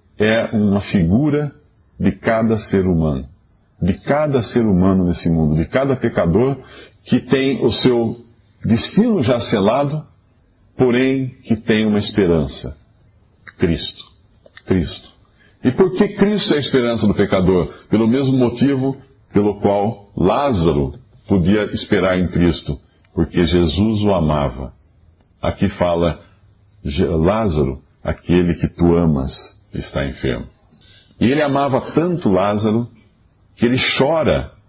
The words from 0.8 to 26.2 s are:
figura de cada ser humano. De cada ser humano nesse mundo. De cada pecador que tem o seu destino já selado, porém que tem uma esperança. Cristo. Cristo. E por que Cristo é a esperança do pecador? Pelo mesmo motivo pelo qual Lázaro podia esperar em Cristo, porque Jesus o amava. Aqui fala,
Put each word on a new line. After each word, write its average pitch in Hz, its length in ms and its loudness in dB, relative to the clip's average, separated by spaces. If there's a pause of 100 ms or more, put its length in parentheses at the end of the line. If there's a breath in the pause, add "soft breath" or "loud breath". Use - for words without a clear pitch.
figura 135 680 0 (460)
de - 140 0
cada 113 460 0
ser 95 280 0
humano. 78 400 0 (540)
De 90 140 0
cada 143 480 -2
ser 117 220 -2
humano 95 420 2
nesse 87 220 -2
mundo. 80 280 2
De 80 100 0
cada 131 300 -2
pecador 117 640 0 (460 loud breath)
que 127 160 0
tem 135 440 0
o 123 60 2
seu 117 460 0 (480)
destino 185 580 2
já 117 180 0
selado, 135 640 -2 (720)
porém 131 520 2 (160)
que 113 120 0
tem 110 300 0
uma 104 120 2
esperança. 80 760 0 (840)
Cristo. - 440 -4 (640)
Cristo. 87 440 -4 (520 soft breath)
E 127 100 2
por 185 200 2
que 196 160 2
Cristo 202 460 0
é - 20 0
a 143 40 0
esperança 120 460 0
do 95 80 2
pecador? 92 600 0 (160 loud breath)
Pelo 110 160 2
mesmo 131 300 2
motivo 131 600 0 (360)
pelo 101 280 0
qual 104 560 -2
Lázaro 85 760 0 (340)
podia 101 440 2
esperar 92 460 0
em 90 100 0
Cristo, 82 520 -2 (340 soft breath)
porque 85 320 0
Jesus 87 560 0
o 104 100 2
amava. 71 600 -2 (680)
Aqui 90 280 -2
fala, 85 520 -2 (640 soft breath)